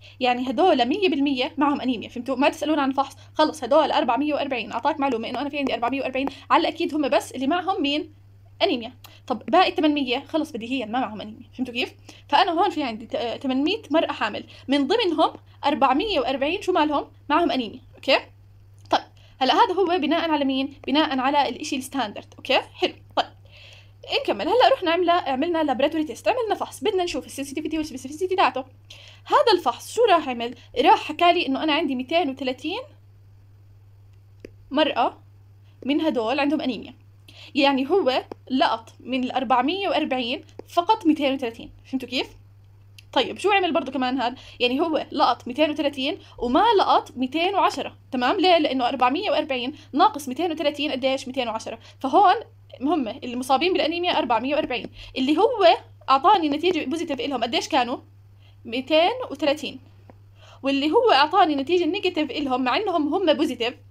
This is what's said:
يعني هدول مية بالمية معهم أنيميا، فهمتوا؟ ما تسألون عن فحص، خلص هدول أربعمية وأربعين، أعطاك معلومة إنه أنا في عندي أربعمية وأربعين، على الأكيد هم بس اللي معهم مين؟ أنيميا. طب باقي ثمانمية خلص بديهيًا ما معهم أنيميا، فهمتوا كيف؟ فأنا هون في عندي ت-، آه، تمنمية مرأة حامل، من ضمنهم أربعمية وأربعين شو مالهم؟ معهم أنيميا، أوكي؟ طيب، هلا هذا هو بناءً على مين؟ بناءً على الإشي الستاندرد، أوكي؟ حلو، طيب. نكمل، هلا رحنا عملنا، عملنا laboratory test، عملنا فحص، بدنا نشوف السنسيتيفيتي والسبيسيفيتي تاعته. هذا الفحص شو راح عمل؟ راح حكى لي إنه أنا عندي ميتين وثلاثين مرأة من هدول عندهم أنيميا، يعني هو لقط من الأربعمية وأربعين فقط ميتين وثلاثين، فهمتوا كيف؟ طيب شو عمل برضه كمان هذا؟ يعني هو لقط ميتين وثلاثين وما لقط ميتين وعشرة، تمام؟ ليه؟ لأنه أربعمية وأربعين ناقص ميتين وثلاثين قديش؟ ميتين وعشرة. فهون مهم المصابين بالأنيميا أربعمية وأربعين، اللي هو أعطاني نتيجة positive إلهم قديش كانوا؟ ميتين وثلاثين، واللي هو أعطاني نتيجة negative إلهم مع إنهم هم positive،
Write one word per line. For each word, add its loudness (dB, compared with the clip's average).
يعني 0
هدول 4
مية 0
بالمية 0
معهم 2
أنيميا، -4
فهمتوا؟ -6
ما 4
تسألون -2
عن 0
فحص، -2
خلص 2
هدول 4
أربعمية 0
وأربعين، -4
أعطاك -2
معلومة -2
إنه -6
أنا -4
في -8
عندي -2
أربعمية -2
وأربعين، -4
على 2
الأكيد -4
هم -2
بس -2
اللي -6
معهم -2
مين؟ -4
أنيميا. -2
طب -6
باقي 4
ثمانمية 0
خلص -4
بديهيًا -6
ما -4
معهم -6
أنيميا، -16
فهمتوا -6
كيف؟ -4
فأنا 4
هون 2
في -4
عندي -6
ت-، -12
آه، -4
تمنمية -2
مرأة 2
حامل، -4
من 2
ضمنهم 2
أربعمية 2
وأربعين -2
شو -2
مالهم؟ 0
معهم 2
أنيميا، -4
أوكي؟ 2
طيب، 2
هلا 2
هذا 4
هو 2
بناءً 0
على 0
مين؟ -2
بناءً 2
على 2
الإشي -6
الستاندرد، -6
أوكي؟ 0
حلو، -4
طيب. 0
نكمل، -2
هلا 4
رحنا -2
عملنا، 2
عملنا 0
laboratory 0
test، -8
عملنا 0
فحص، -8
بدنا 0
نشوف -6
السنسيتيفيتي -8
والسبيسيفيتي -6
تاعته. 2
هذا 4
الفحص -2
شو 2
راح 4
عمل؟ -6
راح 4
حكى 4
لي 0
إنه -2
أنا 2
عندي 0
ميتين -2
وثلاثين -6
مرأة 0
من 0
هدول 0
عندهم 0
أنيميا، -6
يعني 2
هو 2
لقط 0
من -4
الأربعمية 0
وأربعين -2
فقط 0
ميتين 2
وثلاثين، -8
فهمتوا -8
كيف؟ -6
طيب 0
شو 0
عمل 2
برضه -2
كمان -2
هذا؟ -2
يعني 2
هو 0
لقط 0
ميتين 0
وثلاثين -4
وما 2
لقط 2
ميتين -2
وعشرة، 0
تمام؟ 0
ليه؟ 6
لأنه 0
أربعمية 2
وأربعين -2
ناقص 2
ميتين -2
وثلاثين -2
قديش؟ -2
ميتين -4
وعشرة. -8
فهون 6
مهم -2
المصابين -2
بالأنيميا 0
أربعمية 0
وأربعين، -4
اللي 0
هو 4
أعطاني 4
نتيجة 0
positive -4
إلهم -4
قديش -2
كانوا؟ 0
ميتين 2
وثلاثين، -4
واللي 0
هو 4
أعطاني 4
نتيجة 0
negative -2
إلهم -2
مع 0
إنهم 0
هم 2
positive، -2